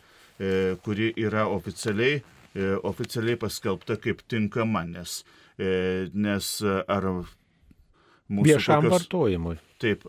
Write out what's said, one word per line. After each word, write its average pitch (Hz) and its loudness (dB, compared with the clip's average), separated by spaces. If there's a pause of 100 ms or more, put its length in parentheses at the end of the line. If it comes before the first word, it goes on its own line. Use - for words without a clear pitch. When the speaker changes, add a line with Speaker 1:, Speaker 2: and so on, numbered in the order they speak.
(400)
Speaker 1:
e, 95 0
kuri 110 0
yra 107 0
oficialiai, 107 -2 (340)
e, 98 0
oficialiai 117 -2
paskelbta 104 -4
kaip - -4
tinkama, 110 -2
nes 85 -12 (340)
E, 92 0
nes, 101 -2 (120)
e, 98 2 (100)
ar 98 2 (1200)
mūsų - 4
Speaker 2:
Viešam 151 6
Speaker 1:
kokios 170 6
Speaker 2:
vartojimui. 95 0 (220)
Speaker 1:
Taip, 104 0